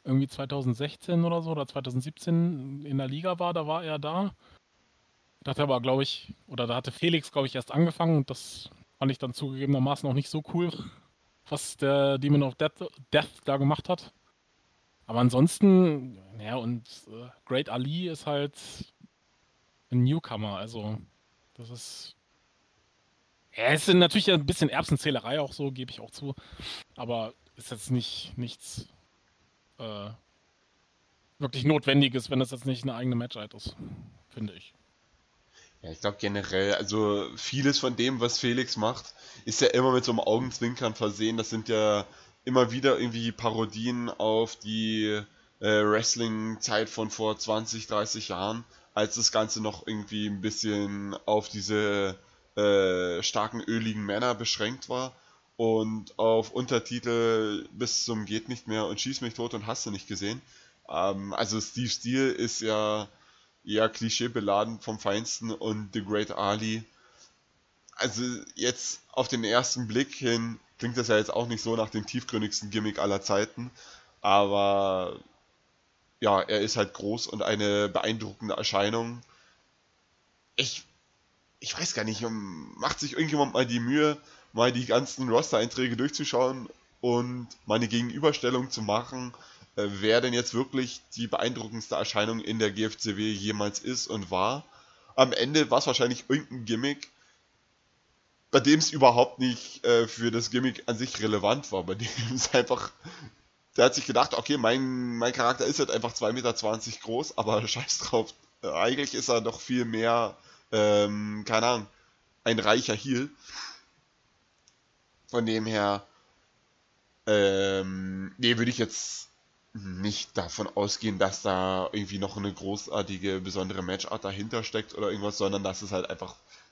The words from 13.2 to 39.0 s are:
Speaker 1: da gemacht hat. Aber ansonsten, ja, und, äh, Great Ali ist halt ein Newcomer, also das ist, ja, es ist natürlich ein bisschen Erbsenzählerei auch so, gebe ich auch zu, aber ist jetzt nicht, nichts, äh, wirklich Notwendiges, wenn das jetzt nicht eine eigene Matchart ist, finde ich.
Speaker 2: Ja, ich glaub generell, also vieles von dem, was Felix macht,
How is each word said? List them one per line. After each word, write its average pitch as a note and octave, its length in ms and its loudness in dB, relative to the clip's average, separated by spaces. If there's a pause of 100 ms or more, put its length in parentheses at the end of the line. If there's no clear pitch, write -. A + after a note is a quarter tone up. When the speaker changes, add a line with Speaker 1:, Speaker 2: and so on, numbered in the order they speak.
Speaker 1:
da C#3 140 0
gemacht C#3 320 2
hat. - 240 -4 (920)
Aber A#2 120 0
ansonsten, C#3 960 6 (220)
ja, A2 160 -6
und, A#2 320 -4 (220)
äh, A#2 180 -16 (180)
Great C3 240 -2
Ali C#3+ 380 -4
ist D#3+ 180 -8
halt C#3+ 320 -2 (1300)
ein B2 120 4
Newcomer, A2 540 -2
also G#2+ 400 -8 (580)
das A#2 140 -18
ist, - 460 -16 (1400)
ja, A2 100 0
es D3 220 4
ist F#3+ 60 8
natürlich F3+ 380 6
ein D#3 140 4
bisschen D#3 240 2
Erbsenzählerei C#3+ 680 -2
auch C#3 140 -4
so, C#3 180 -4
gebe B2+ 200 -10
ich - 80 -16
auch - 120 -16
zu, C#3 220 -10 (600)
aber A#2+ 380 -4 (220)
ist - 160 -14
jetzt A#2 200 -6
nicht, - 460 -4
nichts, - 500 -12 (880)
äh, G#2+ 320 -10 (1300)
wirklich C3 280 -4
Notwendiges, C#3 640 4
wenn C3 80 2
das B2+ 120 0
jetzt B2 140 -10
nicht B2+ 180 -4
eine C3 120 -4
eigene B2 200 -2
Matchart A#2 380 -8
ist, - 220 -12 (540)
finde G2+ 240 -8
ich. - 200 -20 (1080)
Speaker 2:
Ja, E2 100 -12
ich D#2+ 100 -14
glaub G2+ 160 -2
generell, G2+ 560 0
also G2+ 600 0
vieles C3+ 420 0
von B2+ 180 0
dem, B2 240 0
was A#2+ 200 0
Felix B2 360 0
macht, A2+ 380 -2 (320)